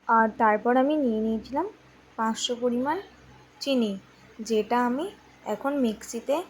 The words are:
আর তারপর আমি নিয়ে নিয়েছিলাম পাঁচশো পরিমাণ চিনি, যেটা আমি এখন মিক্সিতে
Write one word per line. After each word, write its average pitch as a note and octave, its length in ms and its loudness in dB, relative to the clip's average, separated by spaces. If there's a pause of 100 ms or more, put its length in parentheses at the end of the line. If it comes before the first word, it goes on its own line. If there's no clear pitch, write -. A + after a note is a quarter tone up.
আর A3+ 220 4 (100)
তারপর A3 380 4
আমি C#4 200 4
নিয়ে A#3 240 0
নিয়েছিলাম A3+ 460 -2 (500)
পাঁচশো A3+ 440 -2
পরিমাণ B3 360 0 (640)
চিনি, A3+ 380 0 (420)
যেটা A3+ 460 2
আমি C#4+ 240 -2 (340)
এখন C#4 340 -2
মিক্সিতে B3 720 -2